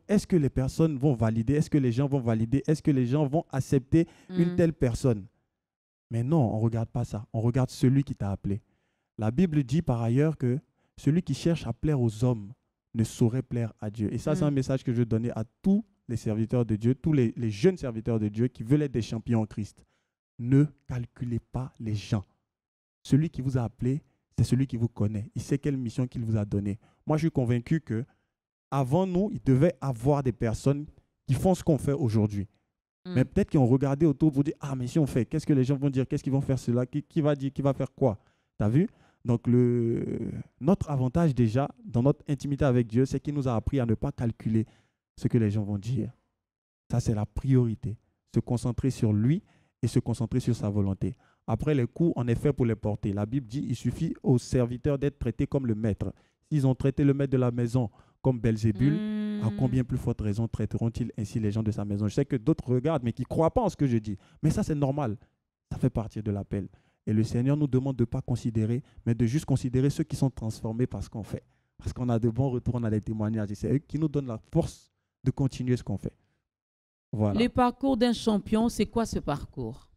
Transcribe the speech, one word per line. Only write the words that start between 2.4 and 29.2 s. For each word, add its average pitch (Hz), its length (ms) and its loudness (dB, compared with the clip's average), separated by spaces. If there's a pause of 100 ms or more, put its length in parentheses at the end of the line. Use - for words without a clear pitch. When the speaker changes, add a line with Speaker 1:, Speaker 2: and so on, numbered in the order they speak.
Speaker 1:
Est-ce 160 160 2
que - 80 2
les 131 160 4
gens 143 200 2
vont 143 240 0
accepter 139 580 2 (220)
une 175 240 2
Speaker 2:
Mm. - 20 -6
Speaker 1:
telle 170 160 4
personne ? 117 540 0 (840)
Mais 117 140 -2
non, 135 280 2
on 107 60 -2
ne 107 40 -2
regarde 113 260 0
pas 120 160 -4
ça. 110 280 -8
On 113 80 -2
regarde 120 300 2
celui 135 320 4
qui 135 140 -6
t'a 98 160 -4
appelé. 98 300 -4 (560)
La 110 120 0
Bible 151 320 2
dit 135 200 -2
par 117 200 0
ailleurs 139 340 2
que 123 220 0 (380)
celui 160 260 2
qui 139 120 -4
cherche 165 320 -2
à 117 60 -4
plaire 147 280 -2
aux 113 240 0
hommes 113 280 -2 (420)
ne 113 100 2
saurait 120 380 0
plaire 117 380 -4
à 107 100 -6
Dieu. 104 220 -2
Et 120 60 -2
ça, 151 160 0
c'est 147 100 0
Speaker 2:
Mm. 147 40 4
Speaker 1:
un - 20 0
message 135 340 0
que 131 80 0
je 113 60 0
veux 120 80 4
donner 113 260 0
à 110 120 -6 (180)
tous 202 220 4 (240)
les 120 80 -4
serviteurs 113 500 0
de 107 100 0
Dieu, 117 200 2
tous - 160 0
les, 123 240 4
les 117 140 -2
jeunes 135 260 2
serviteurs 113 420 -4
de 107 100 0
Dieu 110 200 0
qui - 160 -14
veulent 143 180 2
être 143 100 -4
des 117 100 0
champions 113 400 -2
en 107 40 -4
Christ. - 380 -10 (560)
Ne 131 240 4 (240)
calculez 120 500 -6
pas 127 400 -10
les 110 160 -4
gens. 104 300 -2 (800)
Celui 156 260 2
qui - 100 -12
vous 127 160 -2
a 127 60 0
appelé, 123 400 -2 (340)
c'est 120 80 4
celui 131 220 2
qui 123 100 -6
vous 113 120 0
connaît. 107 480 -2
Il 120 60 -6
sait 143 160 -2
quelle 143 180 -2
mission 127 320 -4
qu'il 123 160 -8
vous 110 120 0
a 104 80 0
donnée. 101 340 -2 (280)
Moi, 151 100 2
je 147 100 0
suis 160 40 0
convaincu 123 500 0
que 110 240 -6 (640)
avant 139 360 0
nous, 185 260 0